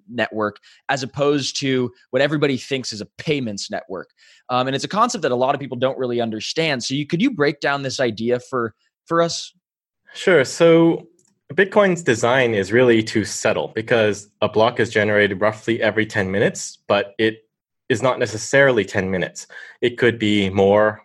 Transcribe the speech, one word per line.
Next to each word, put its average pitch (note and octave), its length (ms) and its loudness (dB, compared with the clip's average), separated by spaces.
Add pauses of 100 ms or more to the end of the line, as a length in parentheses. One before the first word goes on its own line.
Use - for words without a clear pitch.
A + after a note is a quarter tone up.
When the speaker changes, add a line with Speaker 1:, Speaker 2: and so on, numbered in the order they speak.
(100)
Speaker 1:
network G#2+ 480 -4 (300)
as C3 160 -2
opposed C#3+ 560 -2
to B2+ 320 -2 (180)
what B2+ 100 0
everybody C#3+ 360 0
thinks B2+ 360 -6
is G#2+ 80 -10
a G#2 60 -12 (120)
payments B2 520 -6
network. F#2 400 -10 (380)
Um, B2+ 180 0
and C3+ 80 -4
it's C#3 100 -6
a D3 40 -6
concept A3 340 -2
that D3 80 0
a B2 60 0
lot C3 180 0
of C#3 60 -6
people B2+ 180 -10
don't C3 180 -2
really A#2+ 240 -4
understand. A#2 600 -4
So C3+ 120 -6
you, D3 120 -4
could E3+ 160 -2
you C#4 80 2
break D3 300 -2
down C#3+ 240 -2
this B2+ 160 -6
idea A#2 400 -2
for, A#2 340 -6 (320)
for E3+ 160 0
us? - 320 -6 (580)
Speaker 2:
Sure. D#3+ 320 2
So E3 640 4 (460)
Bitcoin's F#3+ 500 2
design A#2+ 520 2
is G2 180 -2
really A#2+ 320 6
to A2 200 -2
settle, F2+ 440 -2
because A2 640 -2 (100)
a - 80 2
block A2+ 320 2
is A2 100 0
generated G#2 500 2
roughly A2 420 -2
every G#2+ 240 0
ten G2+ 240 -4
minutes, A2+ 480 -4 (100)
but G2+ 300 0
it A2 280 -2 (440)
is A2+ 100 0
not B2+ 180 0
necessarily A#2+ 680 2
ten F#2+ 240 -2
minutes. F2+ 360 -6 (360)
It A#2+ 160 0
could A#2 200 2
be G#2 300 0
more, G2+ 560 4